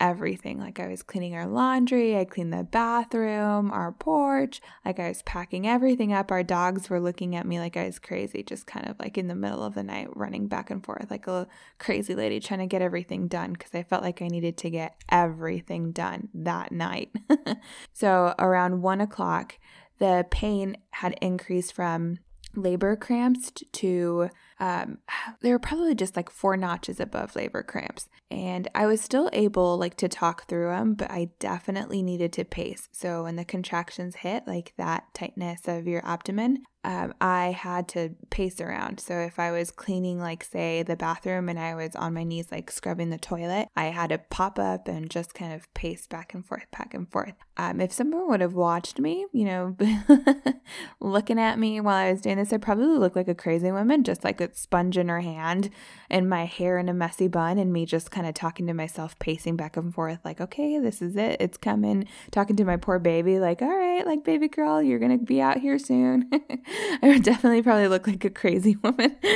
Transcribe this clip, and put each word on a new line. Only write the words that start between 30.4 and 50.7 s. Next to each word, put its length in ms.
through 260
'em, 220
but 160
I 280
definitely 640
needed 320
to 100
pace. 480
So 320
when 120
the 80
contractions 720
hit, 300
like, 300
that 380
tightness 540
of 180
your 180
abdomen, 600
um, 320
I 340
had 360
to 220
pace 320
around. 400
So 140
if 240
I 120
was 200
cleaning, 480
like, 260
say, 380
the 140
bathroom 520
and 100
I 160
was 220
on 160
my 120
knees, 280
like, 180
scrubbing 380
the 100
toilet, 560
I 120
had 240
to 80
pop 400
up 280
and 220
just 240
kind 220
of 180
pace 340
back 280
and 100
forth, 320
back 160
and 180
forth. 220
Um, 240
if 100
someone 380
would 140
have 100
watched 460
me, 340
you 140
know, 320
<laughs> 1200